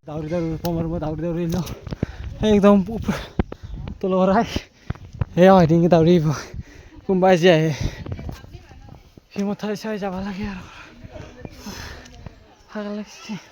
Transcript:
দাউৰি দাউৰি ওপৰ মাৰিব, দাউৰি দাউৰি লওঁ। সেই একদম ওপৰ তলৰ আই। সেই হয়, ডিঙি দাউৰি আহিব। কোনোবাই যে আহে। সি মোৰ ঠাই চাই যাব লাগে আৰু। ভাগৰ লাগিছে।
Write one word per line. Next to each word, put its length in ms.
দাউৰি 240
দাউৰি 180
ওপৰ 160
মাৰিব, 220
দাউৰি 180
দাউৰি 300
লওঁ। 140
সেই 180
একদম 240
ওপৰ 280
তলৰ 320
আই। 140
সেই 180
হয়, 200
ডিঙি 200
দাউৰি 240
আহিব। 140
কোনোবাই 360
যে 140
আহে। 200
সি 140
মোৰ 140
ঠাই 200
চাই 220
যাব 220
লাগে 320
আৰু। 120
ভাগৰ 280
লাগিছে। 380